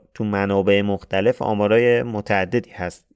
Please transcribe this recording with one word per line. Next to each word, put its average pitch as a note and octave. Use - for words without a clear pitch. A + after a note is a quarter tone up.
تو A#2
منابع G2
مختلف G2+
آمارای A2+
متعددی G#2
هست. -